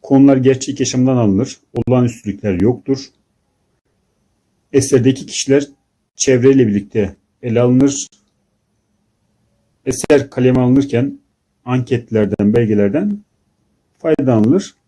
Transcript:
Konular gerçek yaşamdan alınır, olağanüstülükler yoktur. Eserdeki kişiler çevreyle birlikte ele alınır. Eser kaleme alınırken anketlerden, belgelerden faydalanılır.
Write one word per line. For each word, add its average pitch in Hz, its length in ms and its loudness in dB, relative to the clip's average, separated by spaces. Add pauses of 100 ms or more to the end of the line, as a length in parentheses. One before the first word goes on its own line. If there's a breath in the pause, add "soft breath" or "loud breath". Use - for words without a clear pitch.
Konular 139 360 4
gerçek 131 420 0
yaşamdan 127 380 0
alınır, 110 420 0 (140)
olağanüstülükler 113 880 -2
yoktur. 127 440 -2 (1700)
Eserdeki 131 520 0
kişiler 139 420 -2 (480)
çevreyle 131 520 2
birlikte 101 480 -4 (260)
ele 117 200 -2
alınır. 131 460 0 (1800)
Eser 135 440 0
kaleme 127 300 0
alınırken 131 600 0 (460)
anketlerden, 110 880 -2
belgelerden 120 680 0 (760)
faydalanılır. 135 760 0 (120)